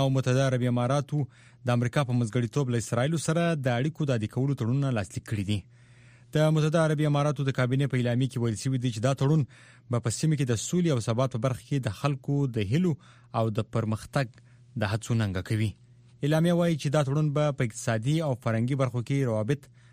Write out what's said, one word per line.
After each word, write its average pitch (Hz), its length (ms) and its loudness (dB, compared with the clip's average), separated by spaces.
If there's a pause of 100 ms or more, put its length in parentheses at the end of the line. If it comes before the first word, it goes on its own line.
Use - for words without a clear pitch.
او 135 60 4 (100)
متحده 127 320 2
عربي 127 260 0
اماراتو 135 480 0 (440)
د 120 120 2
امریکا 123 260 0
په 123 140 0
مزګړیتوب 120 560 0
له 113 100 0
اسرائیلو 139 440 0
سره 165 160 2 (100)
د 131 140 -2 (100)
اړیکو 147 320 -2
د - 80 -
عادي 107 180 -2
کولو 135 240 -2
تړونونه 131 380 0
لاسلیک - 320 -8
کړي 101 200 -2
دي. 104 80 0 (760)
د 156 200 4
متحده 156 300 2
عربي 156 240 0
اماراتو 143 380 0
د 131 120 0
کابینې 131 320 2
په 131 80 0
اعلامیه 120 320 0
کې - 120 -6
ویل 117 200 0
شوي 131 160 -2
دي 123 160 -2
چې 107 120 -8
دا 135 140 2
تړون 147 220 4 (480)
به 120 140 0
په 117 120 0
سیمه 156 200 2
کې 135 140 0
د 113 120 2
سولې 175 320 0
او 117 120 0
ثبات 120 280 0
په 113 100 -2
برخه 127 220 -2
کې 143 200 -2
د 101 120 -4
خلکو 143 400 -2 (180)
د 104 140 0
هیلو 170 220 2 (460)
او 113 60 2 (140)
د 127 160 -2
پرمختګ 113 520 -2 (540)
د - 20 0 (100)
هڅو 113 280 -2
ننګه 92 280 -2
کوي. 110 200 0 (560)
اعلامیه 160 320 2
وایي 170 200 2
چې 139 200 -4
دا 151 120 4
تړون 151 280 2
به 151 80 2 (160)
په 123 80 0
اقتصادي 117 480 -2 (100)
او 139 60 0 (120)
فرهنګي 120 380 0
برخو 123 200 -2
کې 139 280 -2
روابط 110 380 -2 (240)